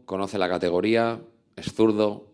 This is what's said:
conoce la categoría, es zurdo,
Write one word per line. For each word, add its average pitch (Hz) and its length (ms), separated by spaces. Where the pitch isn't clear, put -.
conoce 98 340
la 90 100
categoría, 101 720
es - 180
zurdo, 107 580